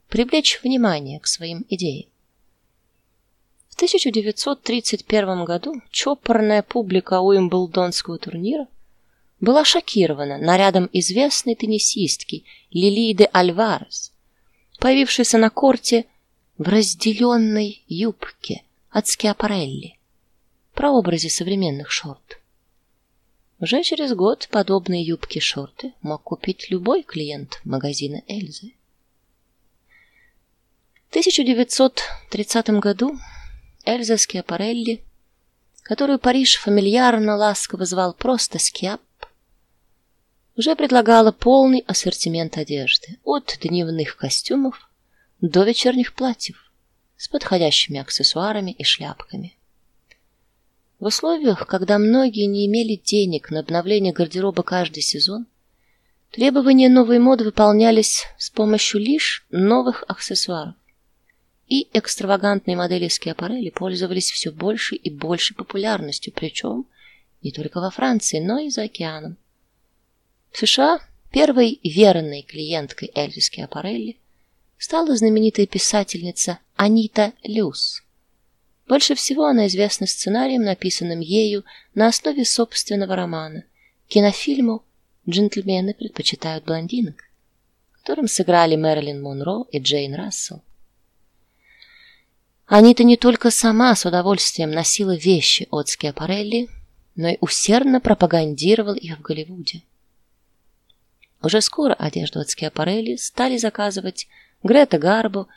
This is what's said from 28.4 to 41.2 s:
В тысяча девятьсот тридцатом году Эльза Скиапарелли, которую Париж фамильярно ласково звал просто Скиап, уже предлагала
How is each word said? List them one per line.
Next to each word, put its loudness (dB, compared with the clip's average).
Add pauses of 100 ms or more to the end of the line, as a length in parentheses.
В -6
тысяча 2
девятьсот 0 (260)
тридцатом -2
году -2 (640)
Эльза 0
Скиапарелли, -4 (800)
которую 0
Париж 2
фамильярно 2
ласково -2
звал -2
просто -4
Скиап, -4 (1500)
уже 0
предлагала 6